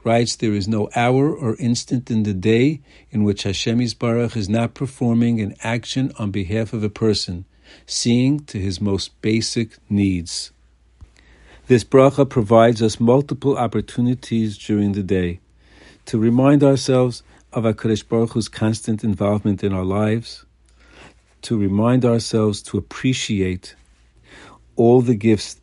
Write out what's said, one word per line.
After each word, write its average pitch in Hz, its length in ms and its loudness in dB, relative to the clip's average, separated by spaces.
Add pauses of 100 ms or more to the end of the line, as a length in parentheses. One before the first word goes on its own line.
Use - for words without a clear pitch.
writes, 117 320 0
"There 110 180 -2
is 98 140 -2
no 107 280 -2
hour 127 400 2
or 120 220 -4
instant 123 540 -4
in 110 120 0
the 101 120 -4
day 113 460 2 (280)
in 104 140 -2
which 101 200 0
Hashem 113 360 -2
Yisbarach 120 580 -2
is 101 100 -4
not 117 280 -2
performing 117 680 0
an 98 220 -6
action 120 560 -4
on 104 100 -6
behalf 104 420 -4
of 107 120 -6
a 107 60 -2
person, 98 560 -2 (400)
seeing 131 560 0
to 113 180 -10
his 92 200 -4
most 98 420 -4
basic 113 560 -2 (120)
needs." 98 600 -2 (1160)
This 123 160 4
bracha 135 460 4
provides 113 520 4
us 107 180 0
multiple 135 580 2
opportunities 117 1000 -2
during 104 340 0
the 98 120 -2
day 90 360 -2 (680)
to 117 140 -2
remind 131 440 4
ourselves 131 600 2 (300)
of 117 100 -4
HaKadosh 110 440 -2
Baruch 117 260 -2
Hu's 110 140 -4
constant 110 560 -4
involvement 104 600 -2
in 98 100 0
our 92 120 -4
lives, 107 600 -4 (1000)
to 117 140 -2
remind 110 480 2
ourselves 110 560 0
to - 160 -6
appreciate 95 1000 -4 (1000)
all 120 260 6
the 120 140 2
gifts 107 480 0